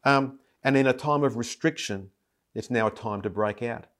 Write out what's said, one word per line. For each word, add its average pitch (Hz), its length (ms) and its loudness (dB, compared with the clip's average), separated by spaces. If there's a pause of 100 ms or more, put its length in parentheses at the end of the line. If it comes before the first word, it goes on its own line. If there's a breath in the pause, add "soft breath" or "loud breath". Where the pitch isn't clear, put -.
Um, 139 360 2 (240 soft breath)
and 135 120 4
in 135 120 6
a 127 40 4
time 147 300 0
of 127 140 0
restriction, 113 760 -4 (440)
it's 113 160 -8
now 113 180 2
a - 20 2
time 104 320 -8
to 104 80 -6
break 104 320 -2
out. 117 240 -8 (140)